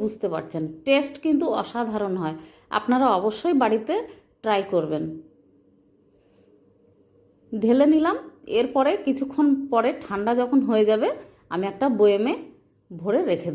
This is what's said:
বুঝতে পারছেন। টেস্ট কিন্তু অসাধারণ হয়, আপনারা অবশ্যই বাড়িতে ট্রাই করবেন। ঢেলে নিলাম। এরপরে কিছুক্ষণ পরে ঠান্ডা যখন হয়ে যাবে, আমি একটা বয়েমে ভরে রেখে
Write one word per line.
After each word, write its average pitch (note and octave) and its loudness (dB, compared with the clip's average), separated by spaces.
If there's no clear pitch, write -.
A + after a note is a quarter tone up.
বুঝতে G#3+ -4
পারছেন। D#3+ -6
টেস্ট C#4 2
কিন্তু D4 2
অসাধারণ G#3+ -4
হয়, D#3 -4
আপনারা B3+ 2
অবশ্যই A3 0
বাড়িতে A3 0
ট্রাই G3+ 0
করবেন। D#3 0
ঢেলে A#3 4
নিলাম। E4 2
এরপরে C4+ 2
কিছুক্ষণ C#4 0
পরে A#3 2
ঠান্ডা G3+ -2
যখন B3 0
হয়ে A3 4
যাবে, A3 2
আমি F3+ -2
একটা C4+ -2
বয়েমে G#3 4
ভরে F#3+ -2
রেখে F3 -2